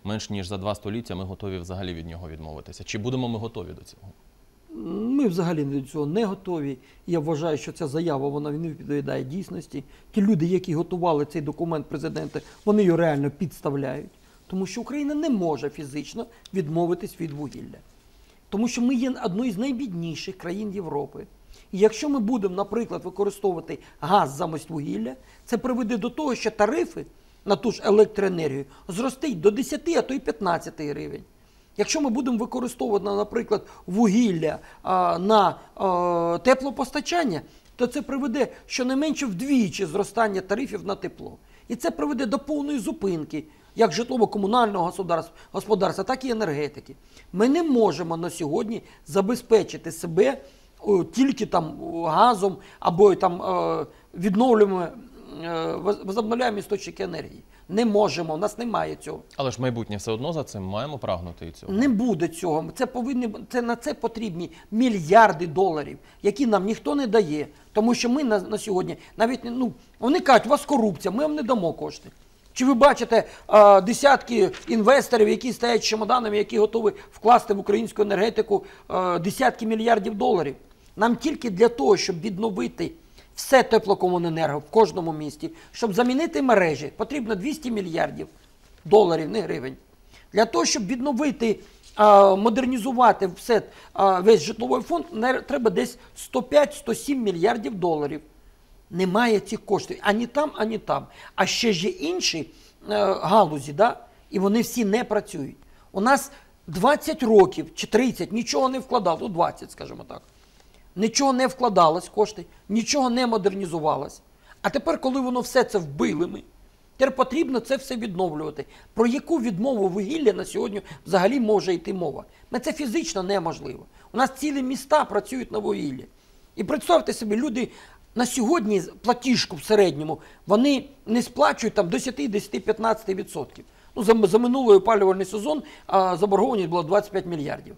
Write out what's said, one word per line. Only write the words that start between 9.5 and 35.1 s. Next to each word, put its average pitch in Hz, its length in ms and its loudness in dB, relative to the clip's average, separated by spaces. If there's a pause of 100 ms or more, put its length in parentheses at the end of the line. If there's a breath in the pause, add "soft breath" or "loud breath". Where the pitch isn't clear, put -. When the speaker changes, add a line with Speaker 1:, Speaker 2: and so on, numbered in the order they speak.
Speaker 2:
Ті 208 100 2
люди, 185 240 4
які 180 280 0
готували 165 500 0
цей 151 180 -6
документ 156 440 -6
президента, 151 540 -8 (240 loud breath)
вони 208 200 4
його 170 140 6
реально 147 320 2
підставляють. 139 800 -6 (360 soft breath)
Тому 190 200 -4
що 233 140 -10
Україна 285 340 -6
не 302 160 -2
може 151 400 -2
фізично 147 560 -12 (280 loud breath)
відмовитись 175 680 -2
від 160 100 -6
вугілля. - 480 -14 (720 soft breath)
Тому 220 200 -2
що 240 140 -4
ми 262 120 2
є 254 160 0 (140)
одною 220 280 -2
з 175 60 -6
найбідніших 190 800 -8
країн 196 360 -8
Європи. 156 520 -8 (480 soft breath)
І 185 40 -6
якщо 214 300 4
ми 277 100 0
будемо, 202 360 -2
наприклад, 190 500 -4
використовувати 180 720 -4 (220 loud breath)
газ 170 300 2
замість 156 400 -6
вугілля, 190 440 -6 (300 soft breath)
це 233 140 -2
приведе 247 380 -2
до 233 140 -4
того, 277 240 -2
що 214 160 -2
тарифи 220 560 -2 (380 soft breath)
на 202 120 2
ту 226 160 -2
ж - 120 -10
електроенергію 190 800 2 (240 soft breath)
зростуть 233 520 -4
до 208 100 6
десяти, 277 440 -4
а 240 80 2
то 262 120 -6
й 277 40 -4
п'ятнадцяти 165 720 -6
гривень. 151 320 -10 (540 soft breath)
Якщо 208 240 -2
ми 277 100 0
будемо 240 280 -2
використовувати, 240 640 -4
наприклад, 208 640 -4 (200 loud breath)
вугілля, 190 720 2 (240 loud breath)
а, 180 360 0